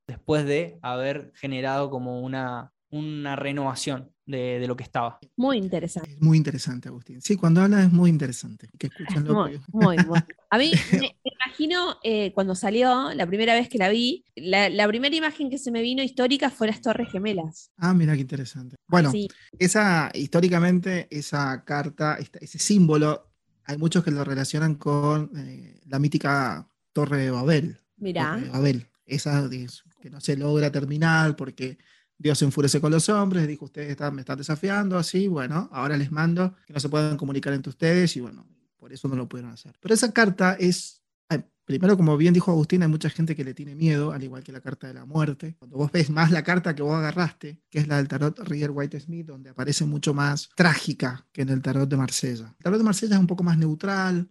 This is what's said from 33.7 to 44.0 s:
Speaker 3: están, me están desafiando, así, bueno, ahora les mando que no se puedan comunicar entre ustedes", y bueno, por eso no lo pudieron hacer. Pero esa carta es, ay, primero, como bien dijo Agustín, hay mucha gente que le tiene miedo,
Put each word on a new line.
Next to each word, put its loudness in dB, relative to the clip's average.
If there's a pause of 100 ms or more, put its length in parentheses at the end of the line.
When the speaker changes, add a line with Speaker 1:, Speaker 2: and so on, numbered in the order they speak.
Speaker 3:
están, -6
me -10
están -8
desafiando, -2
así, 0
bueno, -2
ahora -2
les -2
mando 0 (100)
que -20
no -4
se -4
puedan 0
comunicar -4
entre -6
ustedes", 2
y -8
bueno, -16 (300)
por -20
eso -8
no -4
lo -6
pudieron -14
hacer. -20
Pero 0
esa 2
carta 4
es, -2 (280)
ay, -2 (220)
primero, 4
como 4
bien 6
dijo 4
Agustín, 2
hay 2
mucha 0
gente -2
que -6
le -8
tiene -14
miedo, 0